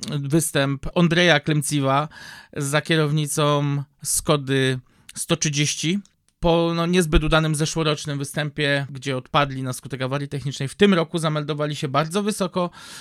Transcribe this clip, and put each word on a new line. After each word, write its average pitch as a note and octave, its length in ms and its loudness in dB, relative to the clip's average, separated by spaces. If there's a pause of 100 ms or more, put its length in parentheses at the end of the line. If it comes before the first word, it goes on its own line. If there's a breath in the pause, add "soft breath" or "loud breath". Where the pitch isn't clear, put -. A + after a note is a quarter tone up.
(200)
występ C#3 760 0
Andrzeja E3+ 440 4
Klimciwa D3 680 0 (500 loud breath)
za D3 240 -2
kierownicą D3 1000 0 (200)
Skody C3+ 760 0 (360)
sto - 200 -2
trzydzieści. D3+ 640 0 (400)
Po, E3+ 360 2
no, E3+ 100 0
niezbyt E3+ 380 4
udanym D#3 320 2
zeszłorocznym D#3 640 -2
występie, C#3+ 720 -2
gdzie C3 280 -6
odpadli C3+ 460 0
na B2+ 100 -6
skutek C3 280 -10
awarii C#3 260 -4
technicznej, C3+ 420 -6
w - 60 -12
tym G3+ 180 6
roku E3+ 240 0
zameldowali D3+ 580 -2
się D3+ 120 -4
bardzo D#3 360 0
wysoko F#3 460 -2 (320 loud breath)